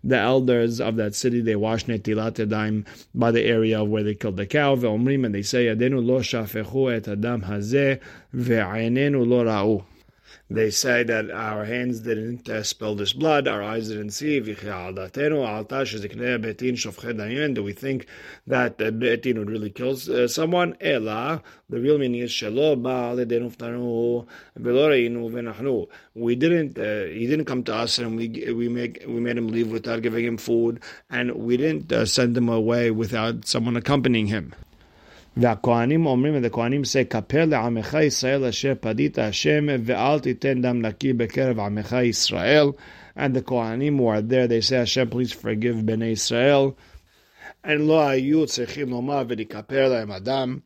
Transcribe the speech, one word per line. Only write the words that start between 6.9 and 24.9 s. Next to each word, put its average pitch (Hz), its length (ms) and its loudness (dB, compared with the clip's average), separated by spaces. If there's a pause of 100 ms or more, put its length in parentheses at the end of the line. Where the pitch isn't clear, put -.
et 104 120 -6
adam 107 340 -2
hazeh 117 580 0 (360)
ve'ainenu 120 920 2
lo 123 160 4
ra'u." 107 400 2 (640)
They 110 220 2
say 120 320 2
that 113 280 0
our 107 340 -4
hands 123 360 -4
didn't, 117 460 -4
uh, 110 160 -4
spill 107 320 -4
this 101 180 -2
blood, 143 340 2
our 104 160 -2
eyes 110 240 -4
didn't 107 240 -8
see. 147 280 -2
"V'chi 104 280 -8
al 92 260 -8
datenu 135 500 -2
alta 107 320 -6
sheziknei 117 600 -4
betin 113 360 -4
shofchei 117 400 -8
damim." 123 420 -4
Do 101 80 -2
we 101 80 -4
think 131 340 -6 (400)
that 123 320 0
the 110 140 0
betin 117 480 0
would 104 100 -4
really 104 220 -4
kill, 127 260 -4 (140)
uh, 123 160 2
someone? 170 520 0
Ela, 127 600 -2 (280)
the 120 100 -4
real 147 180 4
meaning 123 240 0
is 120 80 -4
shelo 127 500 0
ba 123 360 -2
alidenu 120 400 -2
ftanu 120 720 -2 (320)
v'lo 123 300 2
reinu 117 420 2